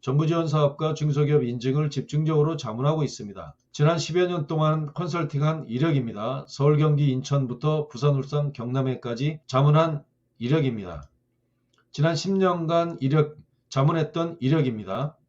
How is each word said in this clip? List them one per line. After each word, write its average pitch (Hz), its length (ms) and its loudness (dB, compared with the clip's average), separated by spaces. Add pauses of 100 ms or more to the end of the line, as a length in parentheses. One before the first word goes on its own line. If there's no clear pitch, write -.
정부 147 260 0
지원 165 220 0
사업과 151 440 0
중소기업 147 520 2
인증을 131 440 0
집중적으로 151 680 0
자문하고 135 460 -2
있습니다. 95 500 -10 (180)
지난 160 260 2
십여 180 280 2
년 175 200 -4
동안 156 460 0
컨설팅한 156 760 -2
이력입니다. 127 800 -2
서울, 147 300 2
경기, 147 340 4
인천부터 139 760 -2
부산, 143 260 0
울산, 143 380 -2
경남에까지 127 920 -4
자문한 147 580 4 (340)
이력입니다. 113 720 -2 (800)
지난 156 260 0
십 190 160 -4
년간 170 680 0
이력, 147 380 2 (320)
자문했던 165 680 0
이력입니다. 127 760 -2 (120)